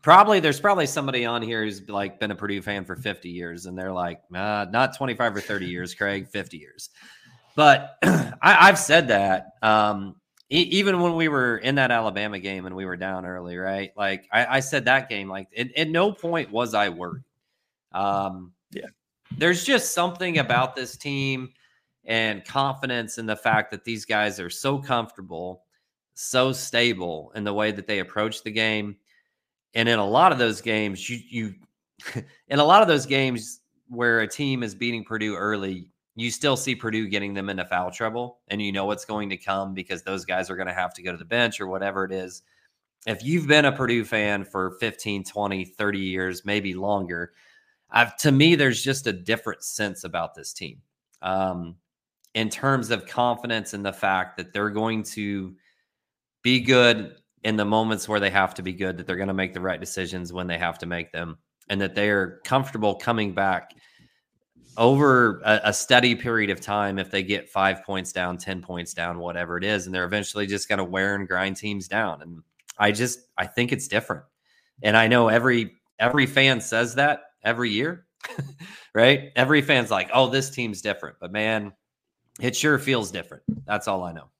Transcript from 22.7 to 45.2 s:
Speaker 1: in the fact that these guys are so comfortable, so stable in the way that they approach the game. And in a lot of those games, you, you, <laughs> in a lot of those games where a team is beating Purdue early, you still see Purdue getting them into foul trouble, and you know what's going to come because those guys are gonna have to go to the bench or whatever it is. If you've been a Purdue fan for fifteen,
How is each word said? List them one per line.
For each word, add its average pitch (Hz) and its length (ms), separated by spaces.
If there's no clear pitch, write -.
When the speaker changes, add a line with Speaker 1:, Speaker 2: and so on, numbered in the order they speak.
Speaker 1:
in 113 80
the 107 80
fact 110 340
that 101 140
these 113 220
guys 104 340
are 87 100
so 139 300
comfortable, 95 840
so 131 380
stable 92 840
in 107 80
the 101 100
way 107 180
that 98 140
they 104 140
approach 107 420
the 110 100
game. 107 440
And 113 140
in 117 120
a 98 60
lot 147 280
of 131 40
those 113 220
games, 107 500
you, 120 100
you, 110 260
<laughs> - 120
in 139 100
a 147 40
lot 185 180
of 185 80
those 139 160
games 131 560
where 120 320
a 107 80
team 135 360
is 101 120
beating 117 300
Purdue 107 300
early, 95 520
you 117 140
still 135 280
see 135 180
Purdue 110 320
getting 101 260
them 98 160
into 92 140
foul 90 260
trouble, 117 500
and 104 120
you 101 120
know 98 100
what's 101 220
going 107 240
to 95 80
come 98 360
because 92 300
those 95 220
guys 92 240
are 90 80
gonna 92 160
have 90 220
to 90 60
go 90 120
to 85 40
the 82 60
bench 113 380
or 95 60
whatever 95 360
it 95 80
is. 92 300
If 107 160
you've 156 240
been 147 160
a 139 80
Purdue 120 320
fan 104 400
for 92 280
fifteen, 104 420